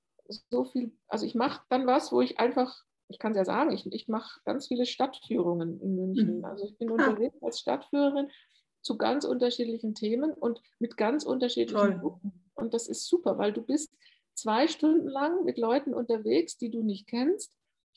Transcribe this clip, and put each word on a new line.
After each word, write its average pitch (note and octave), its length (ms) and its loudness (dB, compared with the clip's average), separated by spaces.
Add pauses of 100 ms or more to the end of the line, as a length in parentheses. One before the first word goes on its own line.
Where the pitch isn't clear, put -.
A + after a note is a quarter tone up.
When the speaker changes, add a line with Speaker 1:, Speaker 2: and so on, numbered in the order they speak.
(500)
Speaker 1:
so B3 140 0
viel, B3 280 -4 (160)
also G#3+ 180 -2
ich - 80 -6
mache B3+ 340 0
dann B3+ 180 2
was, C4+ 260 2
wo B3 80 6
ich B3+ 180 0
einfach, B3+ 460 2 (240)
ich - 100 -18
kann's A3 180 -2
ja F#3+ 80 4
sagen, B3 280 2
ich, F#3+ 200 -4
ich A3 160 -10
mache - 360 -6
ganz B3+ 240 -4
viele B3 180 0
Stadtführungen F3 920 -2
in F#3+ 160 -2
München. F#3+ 420 0
Speaker 2:
Mhm. - 60 -8
Speaker 1:
Also G3 200 -8
ich G#3 140 -12
bin A#3 120 -2
Speaker 2:
Ah. A3+ 40 0
Speaker 1:
unterwegs A3+ 480 2
als A#3+ 180 -6
Stadtführerin C#4+ 680 0 (540)
zu - 160 -4
ganz B3 260 2
unterschiedlichen A#3 720 -2
Themen A#3+ 380 0
und - 280 -4 (180)
mit A#3+ 180 -4
ganz A#3+ 280 0
unterschiedlichen A#3+ 540 0
Speaker 2:
Toll. G3 200 4
Speaker 1:
Gruppen. - 340 -6 (220)
Und A3+ 200 -4
das A#3 140 -4
ist - 180 -8
super, F4 320 2
weil G#3 140 2
du A3+ 100 -6
bist D4+ 320 -2 (400)
zwei A3+ 340 2
Stunden D#4 400 4
lang D4 360 0
mit C4 140 -2
Leuten A#3+ 360 2
unterwegs, A#3 640 0
die A#3 120 -4
du A3+ 120 -4
nicht G#3 240 -2
kennst, C#4+ 500 0 (400)